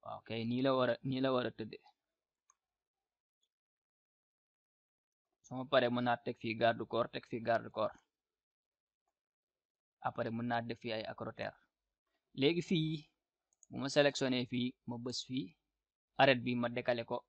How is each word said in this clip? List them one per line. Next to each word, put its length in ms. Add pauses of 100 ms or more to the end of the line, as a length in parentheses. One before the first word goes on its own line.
Waaw 160
kay, 240
nii 160
la 80
war 200
a, 120
nii 180
la 120
war 140
a 40
tëdde. 280 (3750)
Su 120
ma 120
paree, 240
mën 160
naa 160
teg 160
fii 160
garde 320
corps, 240
teg 160
fii 160
garde 280
corps. 260 (2000)
Après, 280
mën 160
naa 160
def 160
fii 140
ay 180
accrotaire. 460 (800)
Léegi 280
fii, 280 (800)
bu 80
ma 100
sélectionné 580
fii, 220 (180)
ma 100
bës 280
fii, 220 (720)
arête 260
bi 100
ma 140
décalé 360
ko. 120 (120)